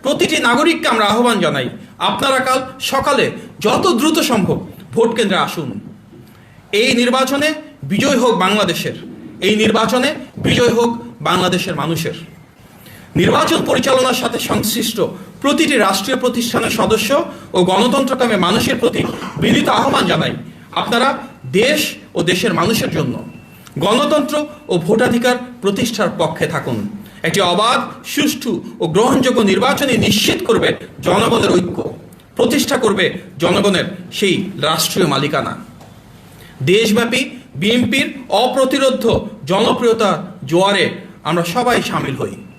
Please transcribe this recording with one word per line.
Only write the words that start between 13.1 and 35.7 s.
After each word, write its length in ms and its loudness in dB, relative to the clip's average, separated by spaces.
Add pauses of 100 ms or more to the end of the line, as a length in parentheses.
নির্বাচন 480 2
পরিচালনার 500 2
সাথে 240 -4
সংশ্লিষ্ট 640 -2 (400)
প্রতিটি 360 2
রাষ্ট্রীয় 420 0
প্রতিষ্ঠানের 520 -2
সদস্য 540 2 (280)
ও 120 4
গণতন্ত্রকামী 720 2
মানুষের 400 2
প্রতি 280 0 (320)
বিনীত 320 2
আহ্বান 380 2
জানাই, 280 0 (380)
আপনারা 460 0 (340)
দেশ 420 2 (200)
ও 80 -2
দেশের 320 0
মানুষের 360 0
জন্য 340 -4 (540)
গণতন্ত্র 680 0 (220)
ও 100 0
ভোটাধিকার 580 2 (240)
প্রতিষ্ঠার 480 0 (100)
পক্ষে 280 -2
থাকুন। 420 -4 (340)
একটি 180 0
অবাধ, 400 2 (260)
সুষ্ঠু 560 -2 (180)
ও 60 0
গ্রহণযোগ্য 540 2
নির্বাচনই 580 2
নিশ্চিত 460 2
করবে 300 2 (280)
জনগণের 480 2
ঐক্য, 440 -2 (420)
প্রতিষ্ঠা 420 2
করবে 400 0 (200)
জনগণের 460 2 (280)
সেই 380 0 (120)
রাষ্ট্রীয় 440 0
মালিকানা। 500 -2 (1120)